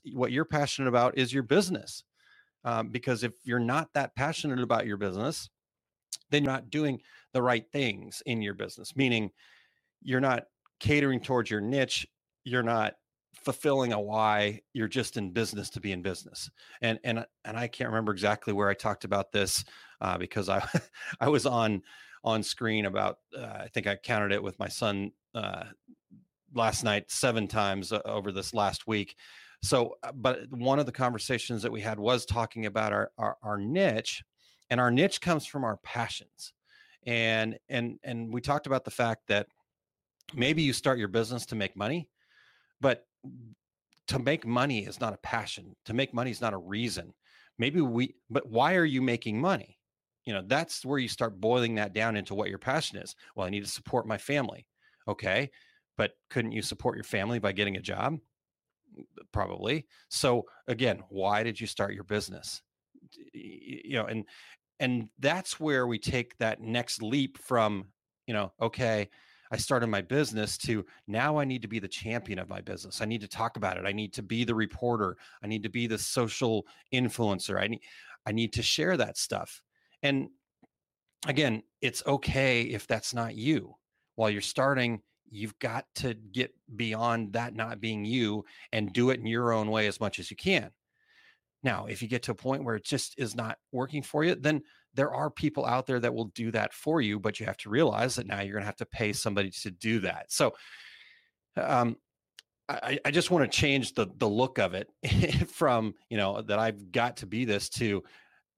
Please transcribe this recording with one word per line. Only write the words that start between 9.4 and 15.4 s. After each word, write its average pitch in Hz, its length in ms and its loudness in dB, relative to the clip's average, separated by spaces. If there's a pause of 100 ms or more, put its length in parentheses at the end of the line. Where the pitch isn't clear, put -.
you're 127 180 0
not 131 240 2 (340)
catering 139 420 4
towards 123 300 0
your 107 120 0
niche. 127 440 0 (380)
You're 123 180 0
not 113 340 2 (380)
fulfilling 135 580 2
a 104 80 0
why. 104 600 2 (120)
You're 110 160 -2
just - 280 -2
in 98 160 -4
business 101 380 -2